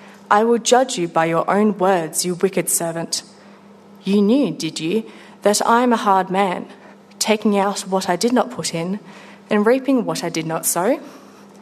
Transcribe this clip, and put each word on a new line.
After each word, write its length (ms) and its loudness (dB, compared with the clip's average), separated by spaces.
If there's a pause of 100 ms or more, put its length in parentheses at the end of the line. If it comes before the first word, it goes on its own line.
(300)
'I 140 4
will 160 2
judge 400 2
you 80 -2
by 180 0
your 240 -2
own 300 2
words, 440 0
you 120 -4
wicked 340 -2
servant. 540 -4 (800)
You 180 2
knew, 300 4
did 280 -6
you, 260 -2 (360)
that 240 2
I 160 4
am 120 2
a 140 -2
hard 220 2
man, 380 0 (500)
taking 400 0
out 300 -2
what 200 -2
I 80 0
did 160 0
not 200 0
put 240 -8
in 240 -6 (500)
and 160 2
reaping 400 2
what 180 -4
I 60 -4
did 160 -4
not 220 -4
sow? 320 0 (640)